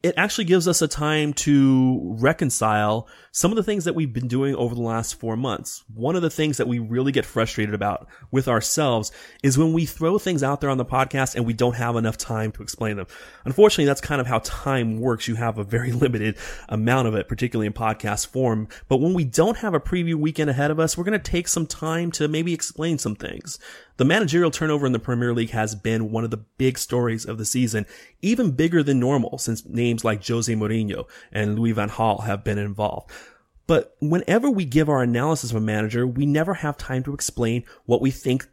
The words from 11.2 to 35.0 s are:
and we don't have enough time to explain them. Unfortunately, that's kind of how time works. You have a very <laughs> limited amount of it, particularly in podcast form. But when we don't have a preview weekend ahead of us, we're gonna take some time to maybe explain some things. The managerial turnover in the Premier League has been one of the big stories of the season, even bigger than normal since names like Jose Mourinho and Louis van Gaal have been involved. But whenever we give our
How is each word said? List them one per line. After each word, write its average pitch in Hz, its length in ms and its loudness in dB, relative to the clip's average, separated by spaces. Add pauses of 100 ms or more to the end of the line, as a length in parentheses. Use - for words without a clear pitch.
and 120 100 0
we 117 60 0
don't 120 240 2
have 117 220 0
enough 113 200 0
time 110 360 -4
to - 100 -14
explain 110 320 -4
them. 95 120 -8 (360)
Unfortunately, 196 420 6
that's 139 140 2
kind 143 220 -2
of 120 60 -2
how 120 120 2
time 117 640 -2
works. 120 260 0
You 113 80 -2
have 113 220 -2
a 101 80 -4
very 117 260 -2
<laughs> - 0 -
limited 117 460 0 (320)
amount 117 400 2
of 110 60 0
it, 98 120 -2
particularly 113 400 -2
in 104 60 -4
podcast 107 540 -4
form. 113 420 -2 (180)
But 135 140 2
when 170 120 2
we 175 120 0
don't 170 320 2
have 214 160 -4
a - 80 0
preview 170 340 -2
weekend 151 340 0
ahead 143 220 0
of 156 80 -2
us, 160 180 0
we're 175 60 -4
gonna 208 160 0
take - 300 -2
some 165 160 0
time 165 460 -4
to 151 180 -2
maybe 165 240 -2
explain 156 460 -4
some 107 160 -4
things. - 440 -12 (380)
The 131 80 2
managerial 170 460 4
turnover 151 340 0
in 127 80 2
the 113 60 0
Premier 120 340 0
League 117 180 0
has 110 240 -2
been 110 360 -2
one 110 120 -2
of 113 80 -4
the 110 140 -8 (120)
big 131 200 2
stories 120 480 -2
of 110 120 -8
the 107 80 -6
season, 110 400 0 (360)
even 220 300 2
bigger 160 300 2
than 139 180 4
normal 131 400 0
since - 260 -4
names 117 400 0
like 104 200 0
Jose 117 280 -2
Mourinho 107 520 -2 (280)
and 104 260 0
Louis 113 140 2
van 104 160 -2
Gaal 107 340 0
have 101 200 -4
been 104 140 -2
involved. 104 540 -4 (560)
But - 320 2
whenever 180 520 2
we 196 120 0
give 147 260 2
our 139 120 4